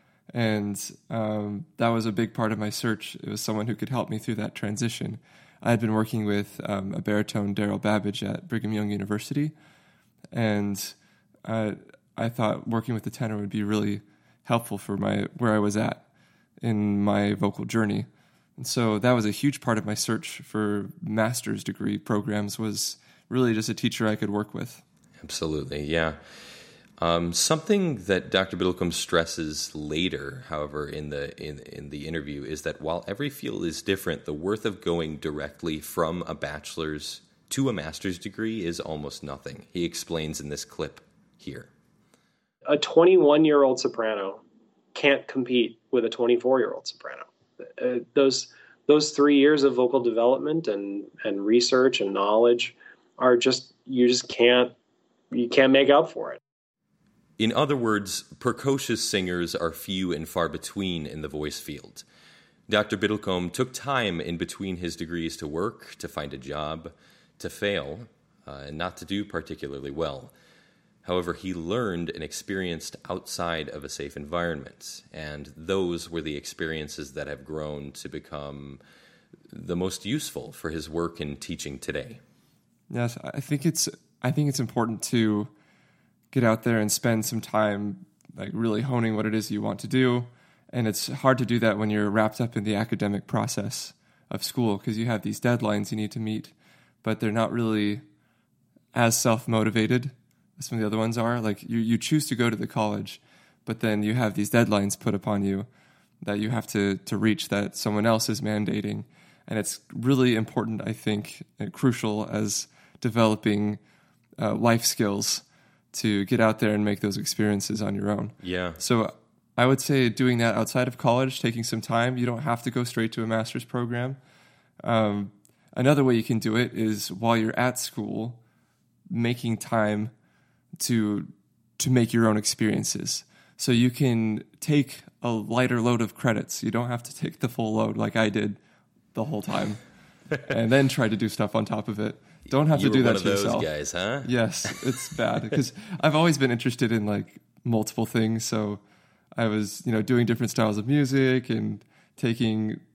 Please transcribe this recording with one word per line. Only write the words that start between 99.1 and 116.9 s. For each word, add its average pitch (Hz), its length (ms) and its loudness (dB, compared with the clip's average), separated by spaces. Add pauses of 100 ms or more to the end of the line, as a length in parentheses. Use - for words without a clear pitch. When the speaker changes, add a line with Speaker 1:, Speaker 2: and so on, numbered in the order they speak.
Speaker 1:
self-motivated 113 920 2 (480)
as - 80 -12
some 120 100 -6
of 110 60 -2
the 107 40 0
other 107 120 0
ones 113 180 0
are. 120 240 0
Like, 107 220 -2
you, 113 160 -4
you 113 180 2
choose 151 300 0
to - 80 -4
go 117 160 2
to 110 60 0
the 110 100 -4
college, 104 560 -4 (420)
but 117 160 -6
then 107 220 2
you 107 100 2
have 110 220 0
these 104 160 -2
deadlines 104 500 4
put 107 140 0
upon 101 300 0
you 98 220 0 (540)
that 104 200 -2
you 107 100 -2
have 117 160 -2
to, 101 400 0
to 110 100 -2
reach 104 320 2
that 101 260 -2
someone 104 300 0
else 113 240 4
is 110 140 -2
mandating. 107 640 -2 (420)
And 110 120 -4
it's - 220 -4 (140)
really 127 400 4
important, 110 520 -2
I 110 60 -2
think, 107 500 -4 (160)
and 104 140 -6
crucial 110 560 0
as 107 400 -4 (320)
developing, 107 800 2 (600)
uh, 107 160 0
life 113 300 4
skills 104 580 0 (480)
to 101 360 0
get 117 120 2
out 110 200 4
there 107 160 4
and 104 100 2
make 104 160 0